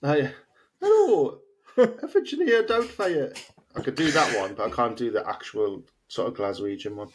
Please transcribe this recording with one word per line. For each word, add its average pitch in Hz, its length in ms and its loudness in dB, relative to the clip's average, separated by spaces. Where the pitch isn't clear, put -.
Oh, 143 120 0
yeah. 135 160 2
Hello, 403 580 4
Virginia 262 840 2
Doubtfire. 202 760 -2
I 123 40 -10
could 127 140 -4
do 156 160 0
that 139 280 2
one, 98 160 -2
but 110 160 -2
I - 40 -10
can't 117 220 0
do 117 140 -2
the 107 180 -2
actual 101 540 -4
sort - 200 -4
of 120 60 -6
Glaswegian 101 600 -6
one. 104 200 -12